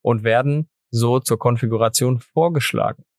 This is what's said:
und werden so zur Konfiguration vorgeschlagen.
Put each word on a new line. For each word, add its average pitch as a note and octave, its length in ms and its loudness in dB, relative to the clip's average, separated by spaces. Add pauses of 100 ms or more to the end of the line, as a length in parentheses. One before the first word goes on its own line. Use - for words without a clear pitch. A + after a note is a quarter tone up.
und A2 240 -2
werden C3+ 440 0 (260)
so A#2+ 260 2
zur A#2 180 -2
Konfiguration A#2 800 0
vorgeschlagen. C3 840 -2 (140)